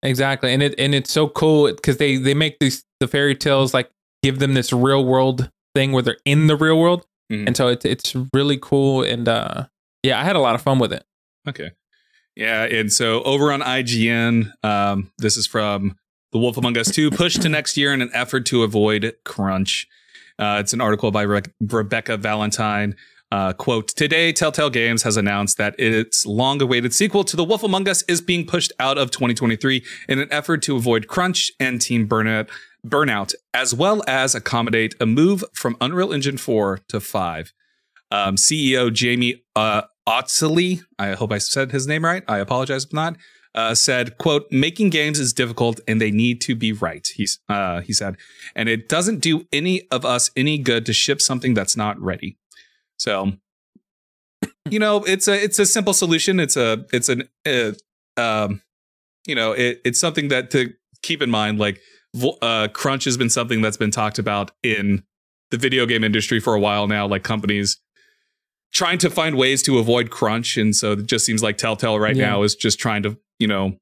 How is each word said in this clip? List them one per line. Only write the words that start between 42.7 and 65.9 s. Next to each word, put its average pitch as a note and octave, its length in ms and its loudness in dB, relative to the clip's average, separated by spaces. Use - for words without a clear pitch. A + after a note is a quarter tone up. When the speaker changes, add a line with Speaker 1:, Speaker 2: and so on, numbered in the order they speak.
Speaker 2:
if - 80 -16
not, D#3+ 240 -4
uh, A2+ 180 0
said, A#2+ 440 0
quote, D3 340 0
"Making E3 380 2
games D3+ 280 0
is B2+ 140 -2
difficult A#2 560 -2
and A2 120 2
they A2 120 0
need A#2 300 0
to C3 120 -2
be A2+ 180 -2
right," F#2+ 320 -6
he G#2+ 80 -2
s-, - 240 -6
uh, F#2+ 320 -2
he F2 120 -8
said, G2 220 -4
"and A2+ 140 -2
it A2+ 200 -2
doesn't F3+ 300 0
do D#3 340 -2
any F3+ 380 -2
of B2+ 140 -2
us B2 320 0
any D3 220 0
good A#2+ 280 -2
to A#2 60 -2
ship C#3 280 0
something C3 340 0
that's G2 220 0
not G#2+ 240 -4
ready." - 380 -6
So, G2 340 -2
you G#3+ 100 -2
know, G#3 260 2
it's G3 240 0
a, G3+ 140 2
it's G#3 160 -2
a G#3 80 4
simple G3+ 260 0
solution. F3+ 480 2
It's D3+ 160 0
a, A2 360 0
it's B2 160 0
an, C3 200 -2
uh, A#2+ 260 0
um, G#2+ 460 -2
you D3+ 80 -4
know, A2+ 180 0
it, B2 320 -2
it's B2 160 0
something D#3 280 0
that C3 240 -2
to B2+ 200 0
keep D#3 200 -2
in B2 80 0
mind, G#2+ 280 0
like, G#2 220 0
vo-, B2 280 -2
uh, A2+ 260 0
crunch C3+ 360 -4
has B2+ 120 0
been A#2+ 140 0
something A#2 300 0
that's G#2+ 160 0
been G#2+ 140 0
talked G#2+ 280 -2
about G2+ 320 -2
in G2+ 420 0
the B2+ 60 -4
video B2+ 300 0
game A2+ 180 0